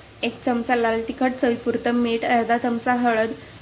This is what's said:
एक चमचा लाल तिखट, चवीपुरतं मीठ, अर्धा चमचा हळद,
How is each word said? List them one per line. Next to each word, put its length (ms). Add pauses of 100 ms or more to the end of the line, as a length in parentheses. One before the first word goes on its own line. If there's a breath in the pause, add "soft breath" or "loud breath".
(240)
एक 220
चमचा 300
लाल 320
तिखट, 240 (100)
चवीपुरतं 500
मीठ, 340
अर्धा 320
चमचा 360
हळद, 380 (300 loud breath)